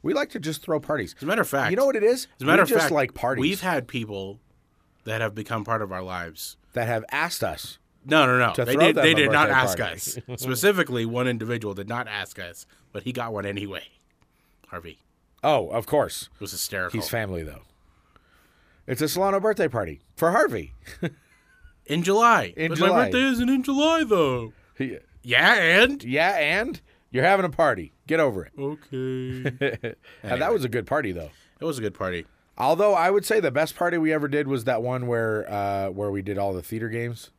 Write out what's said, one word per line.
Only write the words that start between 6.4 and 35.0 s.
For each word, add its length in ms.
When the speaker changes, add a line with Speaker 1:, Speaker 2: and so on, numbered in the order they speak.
Speaker 1:
That 140
have 220
asked 320
us 360
Speaker 2:
No, 220
no, 120
no. 160
Speaker 1:
to 100
Speaker 2:
They 100
Speaker 1:
throw 120
Speaker 2:
did, 100
Speaker 1:
them 80
Speaker 2:
they 80
Speaker 1:
a 20
Speaker 2:
did 180
not 160
Speaker 1:
birthday 120
Speaker 2:
ask 180
Speaker 1:
party. 160
Speaker 2:
us. 340
Speaker 1:
<laughs> 140
Speaker 2:
Specifically, 640
one 200
individual 480
did 140
not 180
ask 320
us, 280
but 120
he 80
got 200
one 140
anyway. 380
Harvey. 320
Speaker 1:
Oh, 280
of 160
course. 480
Speaker 2:
It 60
was 120
hysterical. 480
Speaker 1:
He's 80
family, 340
though. 200
It's 140
a 80
Solano 320
birthday 280
party 320
for 160
Harvey. 420
<laughs> 100
Speaker 2:
In 160
July. 560
Speaker 1:
In 100
Speaker 2:
But 100
Speaker 1:
July. 120
Speaker 2:
my 160
birthday 160
isn't 260
in 140
July, 420
though. 480
Speaker 1:
He 220
Speaker 2:
Yeah, 320
and? 500
Speaker 1:
Yeah, 340
and? 420
You're 140
having 220
a 40
party. 420
Get 140
over 240
it. 140
Speaker 2:
Okay. 840
Speaker 1:
<laughs> 520
Now, 80
Speaker 2:
Anyway. 100
Speaker 1:
that 120
was 120
a 40
good 180
party, 260
though. 180
Speaker 2:
It 40
was 140
a 40
good 120
party. 320
Speaker 1:
Although, 360
I 160
would 140
say 160
the 100
best 260
party 200
we 160
ever 160
did 180
was 180
that 180
one 240